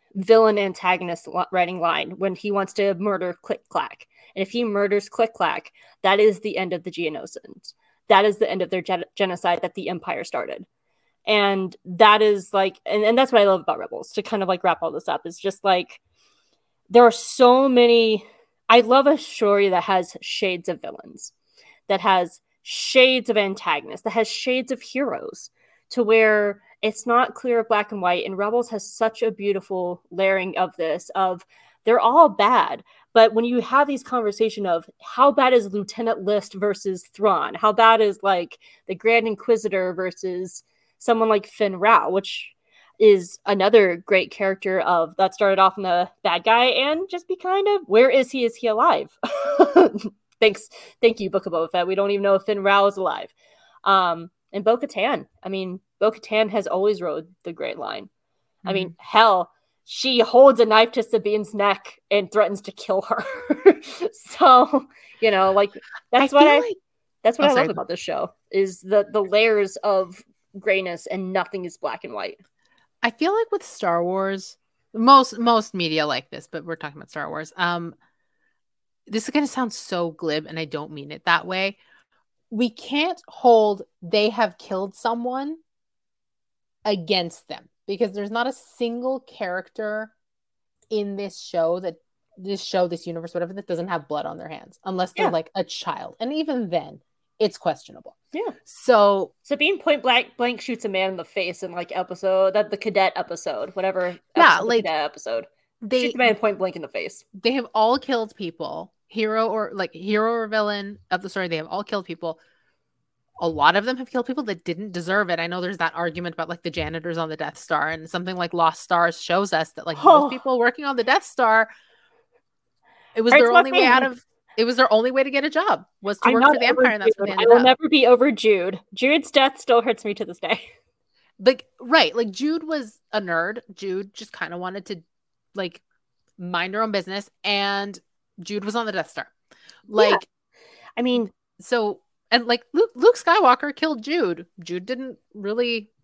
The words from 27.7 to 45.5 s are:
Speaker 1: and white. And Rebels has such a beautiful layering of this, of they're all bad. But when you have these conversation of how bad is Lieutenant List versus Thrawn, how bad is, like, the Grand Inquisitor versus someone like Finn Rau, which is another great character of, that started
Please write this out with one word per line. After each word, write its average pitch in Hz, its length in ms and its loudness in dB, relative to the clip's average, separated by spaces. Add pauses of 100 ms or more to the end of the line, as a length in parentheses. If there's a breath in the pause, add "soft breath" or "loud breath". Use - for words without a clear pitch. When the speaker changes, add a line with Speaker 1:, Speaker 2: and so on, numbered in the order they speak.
Speaker 1:
and 202 80 -8
white. 180 240 0
And 190 140 -6
Rebels 233 320 -2
has 214 200 -10
such 226 320 -4
a 226 80 0
beautiful 190 800 -6
layering 190 460 -2
of 185 200 -2
this, 160 380 -6
of 185 300 -2 (400 soft breath)
they're 233 160 4
all 294 280 6
bad. 208 560 0 (280 soft breath)
But 220 220 6
when 226 100 0
you 240 160 -2
have 277 280 2
these 269 160 -6
conversation 214 600 -4
of 170 220 -2 (120)
how 277 320 2
bad 254 200 2
is 202 200 2
Lieutenant 208 500 -6
List 202 320 -4
versus 196 580 -6
Thrawn, 185 420 0
how 214 180 2
bad 226 280 6
is, 208 220 0
like, 185 360 0 (280 soft breath)
the 190 80 -8
Grand 226 320 2
Inquisitor 202 680 -2
versus 185 680 -8 (360)
someone 226 300 0
like 208 180 0
Finn 196 300 -4
Rau, 202 340 4
which - 400 -6 (500 soft breath)
is 196 460 6
another 202 500 4
great 185 340 0
character 190 500 -2
of, 170 360 0
that 190 180 0
started 196 240 2